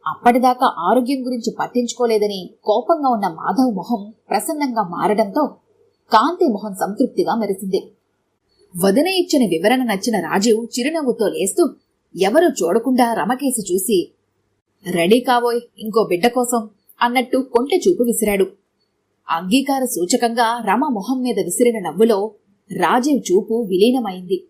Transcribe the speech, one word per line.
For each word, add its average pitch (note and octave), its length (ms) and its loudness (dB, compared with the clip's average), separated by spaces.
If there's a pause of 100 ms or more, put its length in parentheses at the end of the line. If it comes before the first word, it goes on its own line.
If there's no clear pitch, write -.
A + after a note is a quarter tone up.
అప్పటిదాకా B3 720 2
ఆరోగ్యం B3 480 0
గురించి A#3+ 340 -4
పట్టించుకోలేదని G#3 880 -2 (140)
కోపంగా C4 440 2
ఉన్న G#3 200 0
మాధవ్ G3 460 -2
మొహం G3+ 380 -6 (180)
ప్రసన్నంగా B3+ 520 -2
మారడంతో F#3 640 0 (680)
కాంతి E4+ 320 2
మొహం G#3 300 -2
సంతృప్తిగా G3+ 600 -2
మెరిసింది. G3 580 -4 (920)
వదిన B3+ 220 4
ఇచ్చిన F4+ 420 2
వివరణ G#3+ 340 2
నచ్చిన A3 380 -2
రాజీవ్ G3+ 460 2 (120)
చిరునవ్వుతో B3 500 -2
లేస్తూ G3+ 400 0 (520)
ఎవరూ C#4 280 4
చూడకుండా A3+ 680 0
రమకేసి A3 600 -4
చూసి, F#3+ 380 0 (800)
"రెడీ F3+ 300 4
కాబోయ్ A#3+ 400 0 (180)
ఇంకో G#3 260 0
బిడ్డ F3 220 0
కోసం" A#3+ 420 0 (320)
అన్నట్టు B3 380 0
కొంటె C4+ 380 0
చూపు A3+ 260 2
విసిరాడు. G#3 440 0 (840)
అంగీకార C4 560 0
సూచకంగా A#3 840 -2
రమ A#3 220 0
మొహం B3 340 -4
మీద A#3+ 220 -2
విసిరిన A3 340 2
నవ్వులో G3+ 560 0 (360)
రాజీవ్ A#3 500 2 (120)
చూపు G3 300 2
విలీనమైంది. F#3+ 880 0